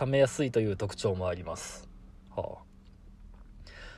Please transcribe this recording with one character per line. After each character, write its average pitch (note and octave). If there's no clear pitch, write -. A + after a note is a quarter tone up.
冷 C#3
め C3+
や C3+
す -
い C3
と A#2
い G#2+
う F#2+
特 G2+
徴 G2+
も F#2
あ F2+
り F2
ま D#2+
す。 -
は -
あ。 -